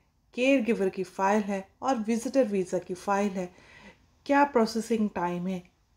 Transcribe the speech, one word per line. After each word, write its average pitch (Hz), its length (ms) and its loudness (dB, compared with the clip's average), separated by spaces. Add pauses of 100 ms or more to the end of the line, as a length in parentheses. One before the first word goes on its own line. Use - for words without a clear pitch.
(340)
केयर 254 300 4
गिवर 196 240 0
की 190 160 -4
फ़ाइल 196 380 0
है 196 180 -4 (220)
और 254 160 0
विजिटर 233 480 0
वीज़ा 190 320 -2
की 180 160 -10
फ़ाइल 202 380 -2
है। 185 140 -6 (800)
क्या 277 200 4
प्रोसेसिंग 220 640 0
टाइम 175 360 -4
है 185 160 -4 (340)